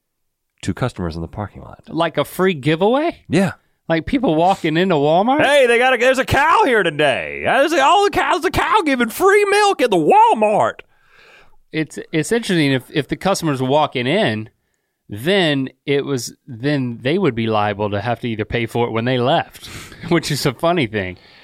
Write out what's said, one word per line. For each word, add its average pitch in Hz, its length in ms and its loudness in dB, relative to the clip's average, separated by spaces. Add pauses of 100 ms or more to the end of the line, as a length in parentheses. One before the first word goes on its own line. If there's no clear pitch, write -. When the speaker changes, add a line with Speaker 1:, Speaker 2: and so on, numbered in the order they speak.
(640)
Speaker 1:
to - 120 -4
customers 90 420 -6
in 82 60 -8
the 82 60 -10
parking - 340 -12
lot. - 260 -20
Speaker 2:
Like 165 280 -4
a 147 80 0
free 185 300 0
giveaway? 196 760 0
Speaker 1:
Yeah. 180 240 0 (360)
Speaker 2:
Like 165 180 -2
people 240 280 0
walking 170 440 0
into 185 160 2
Walmart? 175 500 2
Speaker 1:
"Hey, 277 220 4
they 233 120 2
got 262 140 4
a, 247 60 0
there's 254 200 2
a 262 60 -2
cow 320 400 2
here 233 180 2
today. 120 640 0
There's 262 300 2
all 339 300 4
the 403 60 2
cows, 320 300 -2
the 311 100 -2
cow 349 340 0
giving 247 260 0
free 403 340 4
milk 403 380 2
at 240 80 2
the 190 60 2
Walmart." 214 840 4 (920)
Speaker 2:
It's, 160 280 -6 (140)
it's 156 200 -2
interesting 175 400 2
if, 127 180 -2
if 139 180 -2
the 156 80 -4
customers 160 440 -2
walking 131 460 0
in, 127 420 0 (600)
then 143 640 -2 (140)
it 139 200 -2
was, 135 300 -6 (120)
then 127 560 -4
they 151 160 0
would 151 160 0
be 113 140 -2
liable 104 420 -2
to 101 100 -4
have 120 200 -4
to 123 80 -6
either 107 160 -4
pay 117 220 -4
for 120 200 -2
it 113 60 -8
when 113 140 -2
they 127 120 0
left, 131 480 -2
<laughs> - 420 -18
which 165 220 0
is 147 160 -4
a 131 80 0
funny 165 320 0
thing. 95 320 -6 (260)